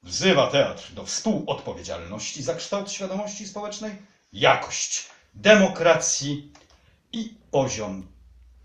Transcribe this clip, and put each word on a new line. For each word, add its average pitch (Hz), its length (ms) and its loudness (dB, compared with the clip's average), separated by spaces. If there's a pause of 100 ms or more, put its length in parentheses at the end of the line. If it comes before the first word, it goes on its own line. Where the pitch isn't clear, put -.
Wzywa 156 480 2
teatr - 420 0
do - 120 -14
współodpowiedzialności 95 1400 -6
za 165 120 -4
kształt 202 380 -6
świadomości 202 560 -8
społecznej, 208 480 -10 (360)
jakość - 800 0 (240)
demokracji 165 1160 4 (600)
i 226 220 -10 (160)
poziom 104 600 -2 (520)